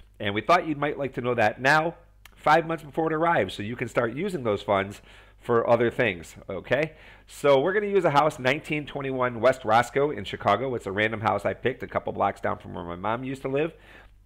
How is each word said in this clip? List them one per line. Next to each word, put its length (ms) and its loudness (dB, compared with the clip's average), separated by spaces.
And 160 -4
we 60 -4
thought 260 2
you 120 -4
might 200 -4
like 180 -6
to 60 -6
know 120 -2
that 280 0
now, 340 2
five 280 4
months 200 -8
before 260 -4
it 20 -2
arrives, 400 0
so 80 -10
you 140 -8
can 140 -6
start 240 0
using 320 -6
those 160 0
funds 400 0
for 280 2
other 220 4
things, 460 -2
okay? 440 -2
So 320 4
we're 140 2
gonna 140 0
use 180 4
a 60 2
house, 280 2
nineteen 460 -2
twenty-one 560 -4
West 240 2
Roscoe 460 2
in 120 -8
Chicago. 500 0
It's 120 -6
a 80 -6
random 260 0
house 240 0
I 100 0
picked 300 -4
a 40 -8
couple 260 -6
blocks 260 -2
down 200 -4
from 140 -14
where 120 -8
my 100 -8
mom 300 -4
used 160 -10
to 80 -6
live. 240 -2